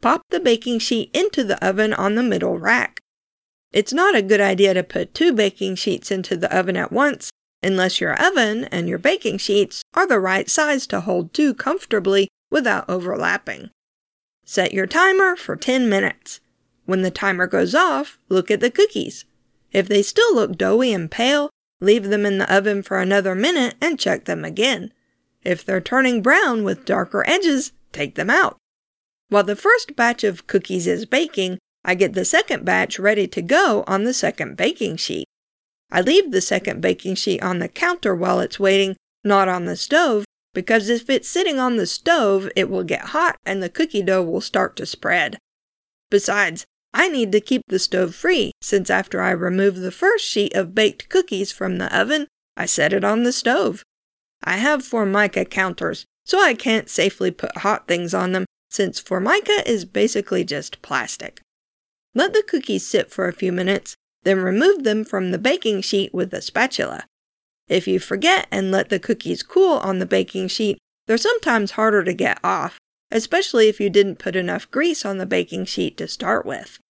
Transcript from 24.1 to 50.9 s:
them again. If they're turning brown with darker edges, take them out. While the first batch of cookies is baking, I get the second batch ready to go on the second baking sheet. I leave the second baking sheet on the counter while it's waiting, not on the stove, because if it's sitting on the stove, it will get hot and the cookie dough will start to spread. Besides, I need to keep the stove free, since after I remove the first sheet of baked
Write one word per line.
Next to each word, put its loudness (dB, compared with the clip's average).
them -6
again. -2
If -4
they're -2
turning 0
brown 4
with -4
darker -2
edges, 2
take -8
them -4
out. 2
While 6
the -2
first 2
batch 0
of -2
cookies -2
is -2
baking, -2
I 0
get 2
the -2
second 0
batch 0
ready 2
to -6
go 2
on 0
the 0
second -4
baking -2
sheet. -6
I 0
leave 4
the 0
second -4
baking -2
sheet -2
on -2
the -4
counter -2
while 0
it's -6
waiting, 2
not 4
on -2
the -4
stove, 2
because 0
if 0
it's 0
sitting 0
on 0
the 0
stove, 2
it 0
will -4
get -6
hot 0
and -4
the -4
cookie -2
dough 2
will -2
start -2
to -8
spread. -2
Besides, 0
I 2
need 0
to 4
keep 0
the -2
stove -2
free, 0
since 0
after -2
I 0
remove 0
the -8
first 0
sheet -2
of -2
baked 0